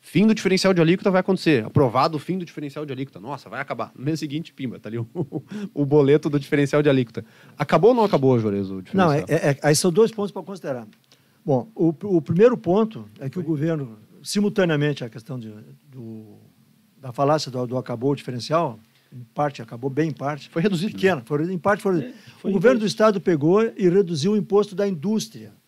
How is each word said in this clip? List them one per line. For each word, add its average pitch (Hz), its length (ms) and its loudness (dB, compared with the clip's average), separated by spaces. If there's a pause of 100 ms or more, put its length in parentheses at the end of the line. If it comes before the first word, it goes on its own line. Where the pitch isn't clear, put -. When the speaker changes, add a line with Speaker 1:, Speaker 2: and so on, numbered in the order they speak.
Speaker 1:
Fim - 240 2
do 220 120 6
diferencial 190 360 2
de 175 80 2
alíquota 180 300 4
vai 190 100 4
acontecer. 165 440 2
Aprovado 143 520 2
o 139 40 -4
fim 185 180 -6
do 180 60 -8
diferencial 151 420 -12
de 139 60 -10
alíquota. 131 260 -10
Nossa, 120 300 -14
vai 113 120 -10
acabar. 120 360 -6
No 123 80 -14
mês 151 160 -2
seguinte, 151 320 -8
pimba, 113 260 -8
tá - 100 -14
ali 113 100 -6
o, 117 80 -6 (320)
<laughs> 196 360 -12
o 143 100 0
boleto 147 460 4
do 147 80 0
diferencial 143 420 0
de 147 80 4
alíquota. 127 360 0 (340)
Acabou 175 320 4
ou 262 60 4
não 226 80 4
acabou, 135 340 4
Juarez, 101 320 -2
o 95 100 -10 (120)
Speaker 2:
Não, 185 180 4
é, 147 120 0
Speaker 1:
diferencial? 147 280 0
Speaker 2:
é, - 40 2
é, - 40 -12 (100)
aí 151 60 6
são 175 160 2
dois 214 220 4
pontos 202 180 -6
pra 202 140 -12
considerar. 147 420 -10 (580)
Bom, 127 300 0
o, 165 140 2 (160)
o 185 180 2
primeiro 196 340 4
ponto 180 520 -2 (100)
é 135 100 -8
que 139 100 -8
o 180 40 -6
governo, 147 560 -4 (240)
simultaneamente 165 800 0
à 120 60 -10
questão 120 320 -12
de, 110 120 -12 (380)
do, 110 460 -16 (640)
da 131 120 -14
falácia 143 380 0
do, 123 160 -4
do 120 120 -4
acabou 127 340 -2
o - 20 2
diferencial, 135 640 -4 (320)
em 123 220 -18
parte, 143 300 -4
acabou 117 260 -8
bem 147 200 -2
em 147 40 -6
parte. 143 380 -8
Speaker 1:
Foi 165 100 -4
reduzido, 196 320 0
né? - 40 -12
Speaker 2:
Pequena, 180 280 0
foi, 151 280 -2
em 185 60 -4
parte 196 240 0
foi 185 180 0
Speaker 3:
É, - 120 -8 (280)
foi 214 100 -4
Speaker 2:
o 190 40 0
governo 220 260 4
do - 20 -4
Speaker 3:
reduzido. 220 40 0
Speaker 2:
Estado 202 340 2
pegou 170 420 2
e 226 260 0
reduziu 175 440 2
o 214 40 2
imposto 202 380 0
da 202 140 -2
indústria. 175 640 -4 (160)